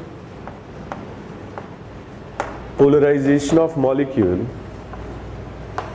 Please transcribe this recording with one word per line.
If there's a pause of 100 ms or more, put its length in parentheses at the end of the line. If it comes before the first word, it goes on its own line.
(2750)
polarization
of
molecule, (1500)